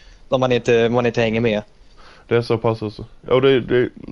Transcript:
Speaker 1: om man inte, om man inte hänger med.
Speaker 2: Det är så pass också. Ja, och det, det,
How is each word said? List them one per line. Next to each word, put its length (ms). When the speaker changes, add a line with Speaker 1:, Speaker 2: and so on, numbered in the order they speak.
Speaker 1:
om 120
man 120
inte, 340
om 60
man 140
inte 140
hänger 200
med. 220
Speaker 2:
Det 100
är 60
så 160
pass 240
också. 220
Ja, 140
och 80
det, 180
det, 300